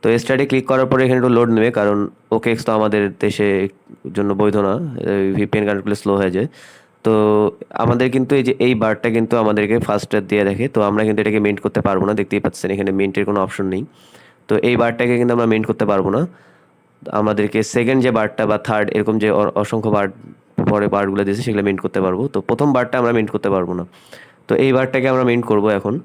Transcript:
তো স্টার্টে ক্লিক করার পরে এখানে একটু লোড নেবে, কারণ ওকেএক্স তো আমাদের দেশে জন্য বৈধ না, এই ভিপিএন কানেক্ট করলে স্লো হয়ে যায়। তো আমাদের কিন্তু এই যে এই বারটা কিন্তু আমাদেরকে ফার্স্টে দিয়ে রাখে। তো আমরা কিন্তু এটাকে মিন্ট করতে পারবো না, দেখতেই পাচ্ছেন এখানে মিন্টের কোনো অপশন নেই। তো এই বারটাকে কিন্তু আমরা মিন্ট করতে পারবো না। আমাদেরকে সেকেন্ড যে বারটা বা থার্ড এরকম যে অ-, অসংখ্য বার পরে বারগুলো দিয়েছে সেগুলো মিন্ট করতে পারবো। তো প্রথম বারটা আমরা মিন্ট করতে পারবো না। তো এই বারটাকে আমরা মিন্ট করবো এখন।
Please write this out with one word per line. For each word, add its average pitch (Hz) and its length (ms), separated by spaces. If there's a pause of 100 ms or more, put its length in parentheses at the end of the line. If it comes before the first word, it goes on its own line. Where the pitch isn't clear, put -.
তো 113 160
স্টার্টে 131 280
ক্লিক 131 200
করার 131 200
পরে 131 180
এখানে 127 140
একটু 123 100
লোড 117 220
নেবে, 113 200
কারণ 104 380 (240)
ওকেএক্স 113 320
তো 117 80
আমাদের 107 380 (100)
দেশে 101 480 (460)
জন্য 101 200
বৈধ 104 220
না, 101 180 (360)
এই 98 220
ভিপিএন 101 340
কানেক্ট 98 180
করলে 104 100
স্লো 101 220
হয়ে 98 140
যায়। 95 160 (580)
তো 113 80 (580)
আমাদের 120 400
কিন্তু 127 240
এই 135 80
যে 127 160
এই 123 160
বারটা 110 360
কিন্তু 113 260
আমাদেরকে 107 420
ফার্স্টে 104 420
দিয়ে 101 240
রাখে। 101 240
তো 107 140
আমরা 104 220
কিন্তু 107 160
এটাকে 107 180
মিন্ট 104 220
করতে 104 200
পারবো 95 260
না, 104 80
দেখতেই 101 260
পাচ্ছেন - 300
এখানে 98 200
মিন্টের 98 340
কোনো 101 180
অপশন 95 240
নেই। 92 180 (640)
তো 107 80
এই 120 200
বারটাকে 120 420
কিন্তু 120 160
আমরা 120 120
মিন্ট 110 200
করতে 110 200
পারবো 98 240
না। 135 160 (840)
আমাদেরকে 107 520
সেকেন্ড 123 400
যে 127 80
বারটা 110 360
বা 107 120
থার্ড 107 320
এরকম 107 280
যে 107 120
অ-, 98 240
অসংখ্য 107 340
বার 101 200 (640)
পরে 104 180
বারগুলো 98 360
দিয়েছে 98 180
সেগুলো 104 200
মিন্ট 98 180
করতে 95 200
পারবো। 95 280
তো 151 120
প্রথম 143 320
বারটা 123 260
আমরা 117 140
মিন্ট 110 180
করতে 101 200
পারবো 90 240
না। 90 120 (640)
তো - 60
এই 131 180
বারটাকে 131 360
আমরা 131 160
মিন্ট 120 220
করবো 104 220
এখন। 104 360